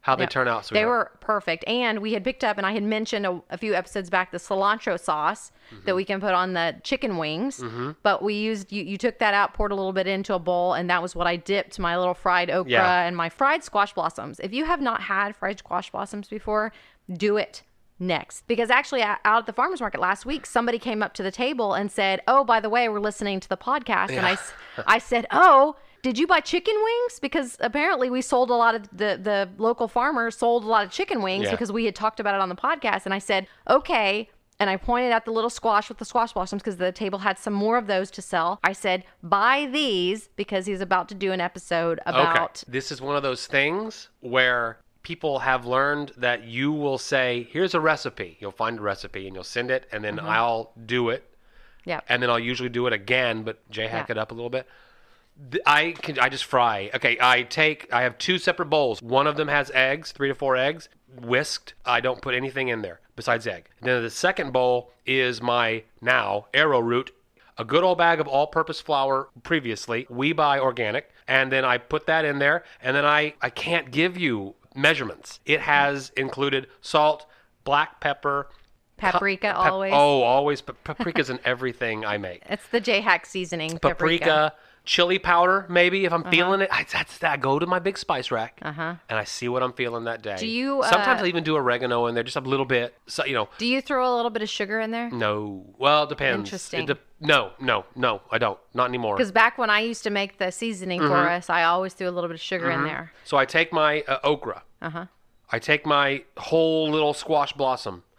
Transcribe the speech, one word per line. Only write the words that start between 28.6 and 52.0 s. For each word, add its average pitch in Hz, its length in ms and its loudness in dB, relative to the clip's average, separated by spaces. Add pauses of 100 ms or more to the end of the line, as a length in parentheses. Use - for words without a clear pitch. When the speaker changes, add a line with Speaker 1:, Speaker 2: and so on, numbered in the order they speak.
Speaker 2:
of, 220 60 -6 (100)
the, 196 280 0
the 196 280 0 (100)
local 226 300 0
farmers 240 480 0
sold 233 280 2
a 214 40 -6
lot 220 160 4
of 185 80 -10
chicken 294 300 -2
wings 196 240 -2
Speaker 1:
Yeah. 202 60 0
Speaker 2:
because 208 200 -4
we 226 140 0
had 202 100 -2
talked 220 240 -2
about 202 140 0
it 196 60 0
on 190 80 0
the 180 60 -6
podcast. 247 520 -2
And 190 80 -2
I 196 40 -2
said, 202 280 -2 (220)
"Okay." 226 600 2 (300)
And 202 120 2
I 190 80 0
pointed 240 340 0
at 226 140 2
the 226 60 -4
little 226 180 0
squash 214 400 0
with 226 80 -16
the 214 80 -12
squash 233 260 0
blossoms 190 300 -4
'cause 190 160 -6
the 180 120 0
table 190 280 -6
had 190 200 -2
some 208 140 -6
more 208 240 2
of 233 100 0
those 196 260 0
to 202 100 -14
sell. 175 420 -2
I 185 80 2
said, 185 320 -2 (180)
"Buy 233 480 2
these," 214 640 -2
because 196 300 -4
he's 190 160 -4
about 185 300 0
to 208 40 -12
do 190 180 -2
an 185 100 -2
episode 170 640 -2
about 160 300 2 (180)
Speaker 1:
Okay. - 120 -16
This 131 240 -6
is 127 120 -10
one 143 140 -2
of 143 60 -2
those 131 240 -4
things 170 600 -2 (120)
where 123 580 0 (240)
people 151 380 -4
have 127 260 0
learned 139 500 0
that 120 280 -2
you 127 280 -2
will 147 240 -2
say, 123 540 0
"Here's 180 240 -2
a 170 60 2
recipe." 143 600 -2
You'll 101 100 -10
find 113 280 -4
a 104 40 -12
recipe 98 440 -6
and 95 100 -12
you'll 92 80 -12
send 123 260 -4
it, 131 220 -2
and 107 100 -8
then 104 140 -4
Speaker 2:
Mm-hmm. 107 120 -8
Speaker 1:
I'll 113 440 0 (140)
do 120 240 0
it. - 200 -6 (540)
Speaker 2:
Yep. 170 240 -8